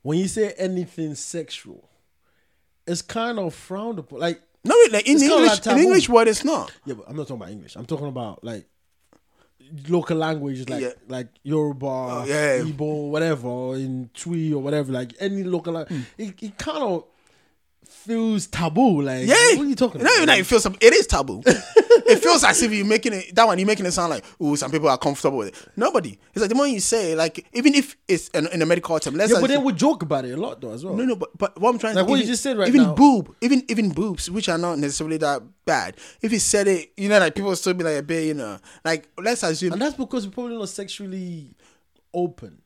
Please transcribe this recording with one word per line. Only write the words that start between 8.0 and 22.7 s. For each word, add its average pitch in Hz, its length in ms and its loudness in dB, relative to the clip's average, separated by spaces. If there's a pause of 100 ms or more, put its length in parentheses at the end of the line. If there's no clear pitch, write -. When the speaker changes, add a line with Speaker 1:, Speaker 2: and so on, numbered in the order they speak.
Speaker 1:
about, 123 360 -10
like, 110 240 -12 (1200)
local 170 280 0
languages 143 520 -4
like, 127 140 -6
Speaker 2:
Yeah. 123 60 -6 (180)
Speaker 1:
like 127 200 -10 (140)
Yoruba, 143 460 -4
Speaker 2:
Oh, 127 400 -6
yeah. 147 320 0
Speaker 1:
Igbo, 151 500 -6
whatever, 131 680 -4
in 131 380 -8
Twi 160 400 -4
or 143 60 -2
whatever, 143 320 -2
like, 127 280 -6
any 196 240 -4
local 170 300 -4
lang-, 160 140 -8
Speaker 2:
Hmm. 151 140 -6 (180)
Speaker 1:
it, 208 240 -12
it 202 160 -14
kind 302 240 -6
of 180 220 -4 (840)
feels 226 600 -4
taboo. 165 540 2
Like, 131 260 -4
Speaker 2:
Yeah. 262 80 6 (220)
Speaker 1:
what 285 80 -2
are 285 40 -2
you 247 60 0
talking 233 260 -2
Speaker 2:
No, 247 40 0
Speaker 1:
about? 453 120 6
Speaker 2:
even 311 120 4
like, 208 120 6
it - 40 -2
feels, 226 200 2
it 220 280 4
is 381 140 4
taboo. 131 400 -2
<laughs> 240 60 6 (540)
It 427 120 6
feels 339 240 4
as - 180 4
if 226 100 0